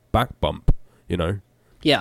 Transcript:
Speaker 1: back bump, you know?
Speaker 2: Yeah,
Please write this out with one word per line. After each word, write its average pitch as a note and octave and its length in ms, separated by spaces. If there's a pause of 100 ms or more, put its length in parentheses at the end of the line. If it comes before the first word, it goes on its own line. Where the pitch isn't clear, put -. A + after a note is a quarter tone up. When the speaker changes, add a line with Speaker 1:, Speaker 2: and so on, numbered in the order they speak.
(120)
Speaker 1:
back A#2+ 280
bump, - 320 (360)
you F#2 80
know? F2+ 240 (420)
Speaker 2:
Yeah, C#3+ 180